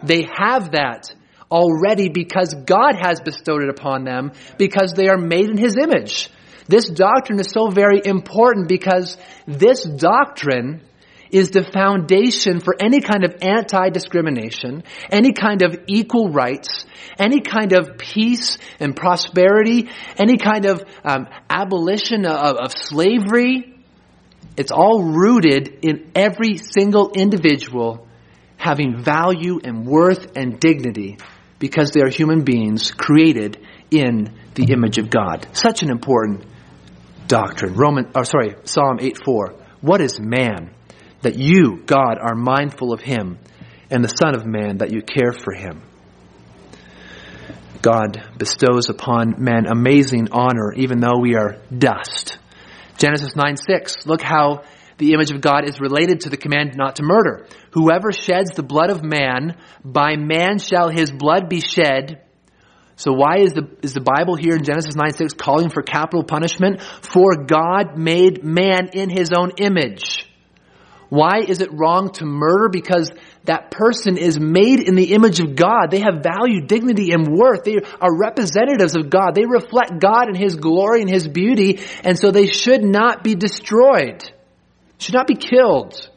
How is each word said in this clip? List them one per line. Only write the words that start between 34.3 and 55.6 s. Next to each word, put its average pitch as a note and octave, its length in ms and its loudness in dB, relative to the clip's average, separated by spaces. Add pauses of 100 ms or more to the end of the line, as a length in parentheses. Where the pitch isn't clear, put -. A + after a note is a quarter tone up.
the B2+ 180 2
image A2+ 240 0
of A2 140 -4
God. F#2+ 420 -2
Such - 300 -2
an D3 80 -2
important A2+ 520 -2 (840)
doctrine. G2 480 -2
Roman, C3 400 2
or B2+ 100 0
sorry, A2 380 0
Psalm C3+ 360 0
eight C3 240 -6
four. G#2+ 300 -2 (280)
"What F3 200 2
is C3 180 -4
man G#2+ 520 -4 (500)
that A#2+ 160 -2
you, C#3 480 4
God, C3+ 320 2
are A#2 160 -4
mindful B2+ 600 -2
of A2+ 80 -8
him, G#2 360 -6 (540)
and B2 100 0
the A#2+ 60 0
Son D3+ 280 0
of A2 100 -8
Man G#2 320 -6
that G#2 140 -4
you A2 100 -4
care B2 320 -2
for - 200 -10
him?" F#2 280 -14 (2000)
God A2 420 0 (140)
bestows B2 520 0
upon A#2 480 -2
men A#2 300 0
amazing B2 640 2
honor, A#2+ 440 -2
even B2+ 240 -2
though A#2+ 200 2
we A#2+ 160 2
are G#2 220 -2 (200)
dust. - 600 -4 (600)
Genesis D3 380 -2
nine C#3+ 220 -2
six, - 480 -4
look D#3+ 160 -2
how D3 420 0 (340)
the D3+ 160 2
image D3+ 180 0
of C#3 80 -8
God D3 280 0